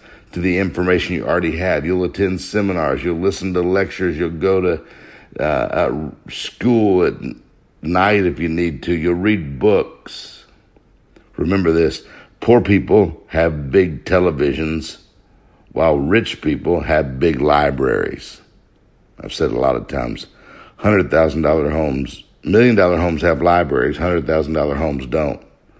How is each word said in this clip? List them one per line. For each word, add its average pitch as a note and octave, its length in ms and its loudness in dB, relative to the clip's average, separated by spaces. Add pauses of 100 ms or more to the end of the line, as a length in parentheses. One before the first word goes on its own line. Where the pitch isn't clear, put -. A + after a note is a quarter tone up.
(300)
to F2+ 100 -8
the F2+ 180 0
information F2+ 560 0
you A#1 120 -6
already D#2+ 300 0
have. E2 300 -2
You'll F2+ 180 0
attend F#2 380 -2
seminars. E2+ 600 -2
You'll E2+ 140 -2
listen F#2 380 -2
to F2+ 80 0
lectures. F2+ 560 -2
You'll E2+ 100 -2
go F#2 320 0
to, F2 220 -2 (580)
uh, - 20 -4
uh, C#2+ 680 -2 (180)
school G#2+ 720 2
at D#2 120 2 (680)
night F#2 460 2
if - 120 -2
you E2 120 -2
need E2 320 -2
to. F2 120 -2
You'll E2+ 200 0
read F2 440 -2
books. - 840 -2 (920)
Remember E2+ 340 0
this. E2 300 0 (380)
Poor A#2+ 200 6
people F#2+ 680 2
have D#2 420 -2
big F2 340 2
televisions, D#2 960 -2 (720)
while D#2+ 240 2
rich E2 460 0
people D#2 400 0
have D2 360 0
big E2 220 2
libraries. C2+ 1040 0 (760)
I've - 140 -14
said D2+ 180 0
a A#1 80 -2
lot C2 180 2
of A#1 120 -8
times, A#1+ 380 -6 (500)
hundred G2 340 2
thousand D#2+ 300 2
dollar D2+ 300 2
homes, C#2 520 -4 (220)
million A2+ 300 6
dollar F2+ 240 4
homes E2 240 0
have E2 180 2
libraries, D2 560 2
hundred E2+ 300 -2
thousand D#2 260 0
dollar D2 220 0
homes C#2+ 320 -4
don't. C#2+ 340 -4 (400)